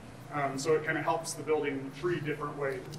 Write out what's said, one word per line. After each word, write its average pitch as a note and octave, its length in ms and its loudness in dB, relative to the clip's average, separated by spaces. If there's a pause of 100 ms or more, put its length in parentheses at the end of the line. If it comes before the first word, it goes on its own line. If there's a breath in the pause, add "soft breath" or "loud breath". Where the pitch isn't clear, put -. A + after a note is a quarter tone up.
(320)
Um, C#3 280 0
so D#3 160 6
it D3+ 100 2
kinda D3+ 160 2
helps - 320 0
the D3 80 -8
building C#3+ 380 2
in C3+ 200 -6
three E3+ 200 2
different D3 360 -2
ways. C3+ 240 -2 (200)